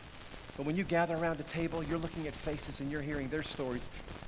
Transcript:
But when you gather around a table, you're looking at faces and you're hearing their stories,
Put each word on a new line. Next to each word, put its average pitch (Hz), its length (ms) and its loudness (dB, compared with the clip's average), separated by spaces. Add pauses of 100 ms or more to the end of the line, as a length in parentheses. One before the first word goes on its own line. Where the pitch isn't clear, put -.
(580)
But 139 80 0
when 151 100 4
you 190 80 4
gather 170 320 6
around 160 240 2
a 147 40 -4
table, 165 380 0
you're 156 160 2
looking 165 300 -2
at 139 60 -2
faces 147 480 -4
and 139 100 0
you're 151 100 0
hearing 139 280 -2
their 156 140 0
stories, 127 380 0 (460)